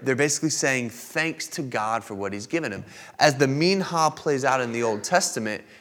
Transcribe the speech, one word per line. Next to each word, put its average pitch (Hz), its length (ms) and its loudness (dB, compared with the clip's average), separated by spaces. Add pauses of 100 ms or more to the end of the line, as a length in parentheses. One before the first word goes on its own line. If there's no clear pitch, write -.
they're 131 140 0
basically 147 340 0
saying 131 400 0
thanks - 600 -6
to - 120 -8
God 113 420 -2
for 107 120 -10
what 98 180 -4
he's 104 140 -8
given 156 240 -4
him. 98 120 -10 (360)
As 147 160 8
the 135 120 4
minha 165 640 2
plays 143 340 -2
out 131 180 2
in 120 100 -2
the 117 100 -2
Old 107 220 0
Testament, 113 600 0 (180)